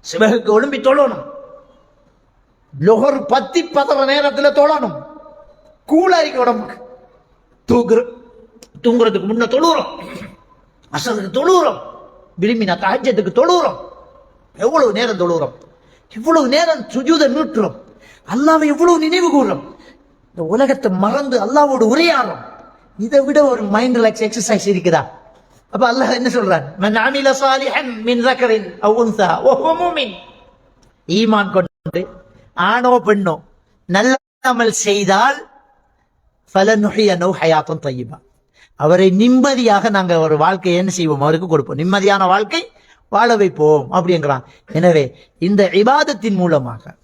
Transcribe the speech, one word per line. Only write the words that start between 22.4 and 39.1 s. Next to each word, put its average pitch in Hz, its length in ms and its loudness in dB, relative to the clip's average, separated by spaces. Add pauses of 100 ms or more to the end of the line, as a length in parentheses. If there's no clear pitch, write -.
இதை 233 240 2
விட 285 220 2
ஒரு 240 200 0
மைண்ட் 226 340 0
ரிலாக்ஸ் 220 320 0
எக்ஸர்சைஸ் 220 360 -2
இருக்குதா? 170 380 0 (680)
அப்ப 233 240 0
அல்லாஹ் 254 200 0
என்ன 247 160 -2
சொல்றான்? 185 340 0 (140)
"மன் 208 180 0
அமில 269 460 0
சாலிஹன் 269 600 -2
மின் 233 240 -2
ذكر 247 240 0 (320)
أو 208 100 2 (120)
أنثى 202 260 0 (140)
وهو 269 320 2
مؤمن." 311 380 -4 (960)
ஈமான் 202 440 0
கொண்டு 180 560 -4 (480)
ஆணோ 240 500 0
பெண்ணோ 185 340 0 (460)
நல்ல 214 280 0 (340)
அமல் 233 220 0
செய்தால், 202 760 0 (1080)
فلنحيينه 202 800 2
حياة 160 480 0
طيبة، 123 380 -10 (560)
அவரை 180 340 4
நிம்மதியாக 233 800 2